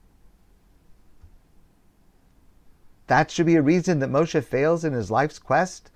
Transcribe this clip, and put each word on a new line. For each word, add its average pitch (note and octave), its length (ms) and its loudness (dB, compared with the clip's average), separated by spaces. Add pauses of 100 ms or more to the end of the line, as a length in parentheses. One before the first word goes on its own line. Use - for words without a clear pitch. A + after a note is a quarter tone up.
(3000)
That C3+ 240 2
should E3+ 160 -2
be E3 100 4
a D#3 60 4
reason E3 380 0
that C3 100 -2
Moshe D3+ 320 0
fails D#3+ 420 -2
in D#3 100 -4
his G#2 160 -6
life's C3+ 280 -2
quest. - 580 -4